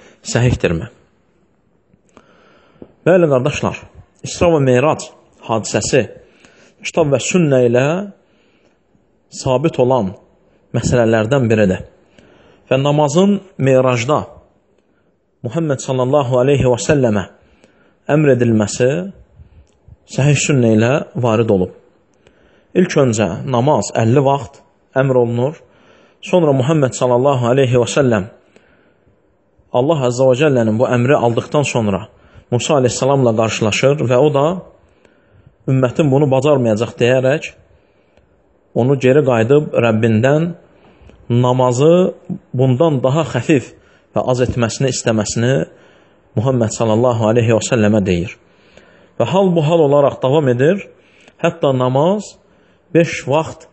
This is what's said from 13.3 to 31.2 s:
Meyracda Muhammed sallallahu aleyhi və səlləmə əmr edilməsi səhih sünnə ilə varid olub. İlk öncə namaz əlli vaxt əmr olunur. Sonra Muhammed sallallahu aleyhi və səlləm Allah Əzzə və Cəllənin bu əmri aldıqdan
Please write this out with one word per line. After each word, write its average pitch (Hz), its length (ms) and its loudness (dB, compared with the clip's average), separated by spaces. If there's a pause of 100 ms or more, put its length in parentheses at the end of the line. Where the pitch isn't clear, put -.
Meyracda 127 680 2 (1200)
Muhammed 143 400 -4
sallallahu 131 560 0
aleyhi 131 320 2
və 117 80 -2
səlləmə 120 440 0 (840)
əmr 147 240 2
edilməsi 117 560 0 (1300)
səhih 143 240 2
sünnə 123 360 2
ilə 113 180 2 (220)
varid 113 360 0
olub. 90 200 0 (1040)
İlk 180 220 0
öncə 113 300 0 (160)
namaz 127 560 0
əlli 120 240 2
vaxt 135 400 -4 (320)
əmr 131 240 2
olunur. 120 400 -2 (640)
Sonra 160 320 2
Muhammed 135 400 0
sallallahu 123 560 0
aleyhi 127 280 2
və 117 120 0
səlləm 113 380 0 (1400)
Allah 139 320 0
Əzzə 123 220 0
və 127 100 4
Cəllənin 120 400 0
bu 123 100 2
əmri 123 300 2
aldıqdan 120 500 -2